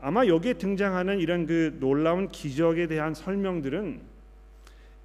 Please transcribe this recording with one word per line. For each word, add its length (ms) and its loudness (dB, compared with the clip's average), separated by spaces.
아마 260 2
여기에 280 4
등장하는 640 0
이런 260 0
그 340 0
놀라운 480 2
기적에 580 0
대한 280 -2
설명들은 880 -4